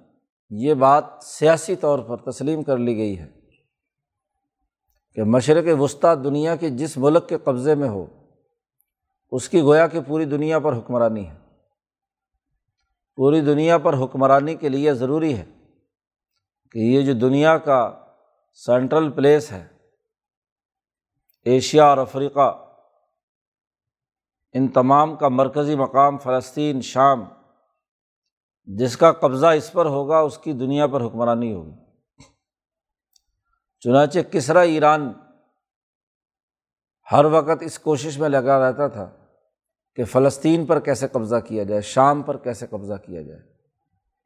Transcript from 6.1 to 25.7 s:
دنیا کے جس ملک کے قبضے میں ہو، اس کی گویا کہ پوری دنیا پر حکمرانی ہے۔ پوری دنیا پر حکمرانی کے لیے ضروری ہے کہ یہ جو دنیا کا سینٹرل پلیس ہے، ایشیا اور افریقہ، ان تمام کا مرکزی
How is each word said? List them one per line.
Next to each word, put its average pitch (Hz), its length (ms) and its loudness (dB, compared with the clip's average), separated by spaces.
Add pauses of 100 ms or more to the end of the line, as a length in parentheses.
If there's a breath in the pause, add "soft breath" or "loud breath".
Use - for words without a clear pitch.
دنیا 147 320 -2
کے 165 200 -6
جس 143 220 -8
ملک 151 320 2
کے 165 100 -4
قبضے 139 360 0
میں 143 140 -4
ہو، 95 160 -8 (1300)
اس 127 180 -8
کی 175 120 2
گویا 151 260 6
کہ 165 140 -4
پوری 151 260 -4
دنیا 151 320 -2
پر 135 180 -2
حکمرانی 113 500 -2
ہے۔ 73 80 -20 (1800)
پوری 143 240 2
دنیا 151 360 2
پر 151 180 0
حکمرانی 135 600 0
کے 147 140 -6
لیے 139 240 0
ضروری 139 440 -2
ہے 87 60 -10 (1300)
کہ 117 80 -8
یہ 123 220 2
جو 135 180 0
دنیا 143 400 2
کا 135 200 2 (840)
سینٹرل 131 500 0
پلیس 143 400 2
ہے، 92 160 -16 (1800)
ایشیا 131 400 4
اور 143 120 6
افریقہ، 135 520 -2 (2000)
ان 131 140 0
تمام 139 460 2
کا 143 140 -2
مرکزی 135 460 -2